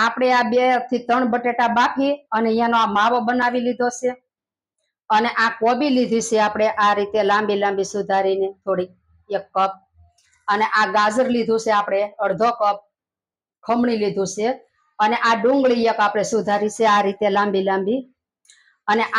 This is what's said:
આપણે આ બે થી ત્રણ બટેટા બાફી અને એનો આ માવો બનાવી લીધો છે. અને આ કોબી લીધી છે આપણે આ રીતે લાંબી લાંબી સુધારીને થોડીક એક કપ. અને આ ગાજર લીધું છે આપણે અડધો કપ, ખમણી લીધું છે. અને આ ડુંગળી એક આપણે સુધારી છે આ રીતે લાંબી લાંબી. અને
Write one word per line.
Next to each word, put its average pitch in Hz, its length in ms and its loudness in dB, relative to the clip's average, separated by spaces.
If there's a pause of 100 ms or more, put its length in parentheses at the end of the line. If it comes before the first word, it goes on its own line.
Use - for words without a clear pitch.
આપણે 240 280 0
આ 247 180 2
બે 247 120 2 (260)
થી 240 180 -4
ત્રણ 247 260 0
બટેટા 240 440 0
બાફી 269 380 2 (220)
અને 226 140 0 (140)
એનો 233 140 2
આ 226 180 0
માવો 233 240 2
બનાવી 247 460 0
લીધો 247 220 -2 (100)
છે. 247 120 -2 (1000)
અને 220 180 2
આ 226 220 0 (100)
કોબી 247 360 0
લીધી 226 320 0
છે 214 120 2
આપણે 214 280 0 (160)
આ 208 100 4
રીતે 202 280 -2
લાંબી 202 400 0
લાંબી 196 300 -2
સુધારીને 196 560 0 (160)
થોડીક 185 260 -2 (400)
એક 196 140 -4 (100)
કપ. 190 180 0 (760)
અને 208 180 0 (120)
આ 214 80 4
ગાજર 214 420 2
લીધું 226 360 0
છે 220 60 0
આપણે 202 300 0 (240)
અડધો 202 260 2 (100)
કપ, 202 180 0 (840)
ખમણી 240 380 0
લીધું 190 340 -2
છે. 208 120 -2 (500)
અને 220 180 0 (120)
આ 233 140 2
ડુંગળી 247 440 2
એક 214 140 0
આપણે 208 240 0
સુધારી 208 520 -2
છે 226 100 0
આ 208 160 4
રીતે 202 240 -2 (100)
લાંબી 196 320 0
લાંબી. 196 320 -2 (880)
અને 214 160 0 (140)